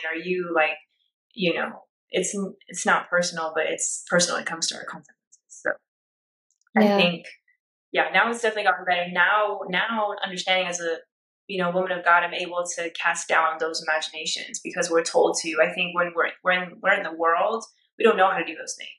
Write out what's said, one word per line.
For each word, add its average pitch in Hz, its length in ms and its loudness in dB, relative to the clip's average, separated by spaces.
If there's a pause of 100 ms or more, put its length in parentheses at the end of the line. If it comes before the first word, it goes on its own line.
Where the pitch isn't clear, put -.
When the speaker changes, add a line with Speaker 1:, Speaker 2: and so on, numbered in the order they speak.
(120)
Speaker 1:
or 165 60 -6
you, 175 380 -4
like, 156 220 2 (560)
you 170 200 0
know, 156 300 -6 (260)
it's, 185 260 -2 (320)
it's - 180 -8
not 175 240 2
personal, 175 460 -2
but 160 120 0
it's - 420 -4
personal 175 280 2
when 156 60 -6
it - 40 -8
comes 165 200 -4
to - 80 -4
our - 100 -12
consequences. - 300 -16 (340)
So - 220 -6 (1040)
I 214 100 8
Speaker 2:
Yeah. 202 100 6
Speaker 1:
think, 175 300 2 (680)
yeah, 165 220 2
now 208 160 4
it's 233 120 -4
definitely 214 220 0
gotten 185 220 2
better. 175 260 2
Now, 196 480 2 (100)
now 208 540 -2
understanding 185 440 0
as 175 140 -4
a, 165 160 -4 (500)
you 185 140 -2
know, 175 100 0
woman 185 200 0
of 175 120 -4
God, 175 200 6
I'm 175 100 -4
able 175 300 -4 (120)
to 170 160 -6
cast 170 360 -2
down 160 320 2
those 165 280 -4
imaginations 156 760 -4
because 175 260 -4
we're 165 140 4
told 165 380 2
to. 160 200 -4
I 175 120 2
think 175 220 -4
when 175 200 0
we're, 160 160 0 (100)
when 180 400 -2
we're 190 120 2
in 196 100 0
the 175 100 -8
world, 175 500 0 (340)
we - 60 2
don't 208 140 6
know 190 120 6
how 185 80 -2
to 165 80 -2
do 160 100 -8
those - 200 -12
things. - 240 -16